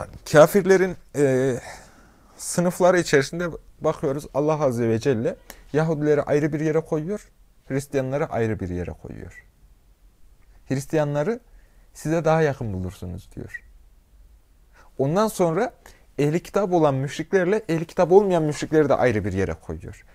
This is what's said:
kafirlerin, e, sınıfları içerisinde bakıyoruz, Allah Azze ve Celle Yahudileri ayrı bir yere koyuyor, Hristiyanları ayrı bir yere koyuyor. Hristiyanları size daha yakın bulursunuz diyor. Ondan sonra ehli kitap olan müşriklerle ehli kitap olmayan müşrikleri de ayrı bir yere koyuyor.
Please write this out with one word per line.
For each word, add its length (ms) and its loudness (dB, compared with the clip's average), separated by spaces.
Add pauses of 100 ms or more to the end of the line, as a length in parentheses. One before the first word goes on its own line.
(320)
kafirlerin, 640 6 (200)
e, 400 2 (800)
sınıfları 600 2
içerisinde 520 0 (300)
bakıyoruz, 540 -4
Allah 300 0
Azze 240 0
ve 100 2
Celle 380 -2 (360)
Yahudileri 500 2
ayrı 300 0
bir 80 -4
yere 200 0
koyuyor, 480 -6 (400)
Hristiyanları 580 -2
ayrı 340 -2
bir 80 -6
yere 240 -6
koyuyor. 540 -16 (1200)
Hristiyanları 720 -2 (540)
size 300 -2
daha 180 4
yakın 300 -2
bulursunuz 640 -10
diyor. 280 -14 (1300)
Ondan 300 2
sonra 460 0 (440)
ehli 240 2
kitap 300 -2
olan 220 4
müşriklerle 720 -2
ehli 160 -2
kitap 280 2
olmayan 300 2
müşrikleri 460 0
de 60 4
ayrı 300 0
bir 80 -4
yere 220 -2
koyuyor. 500 -14 (100)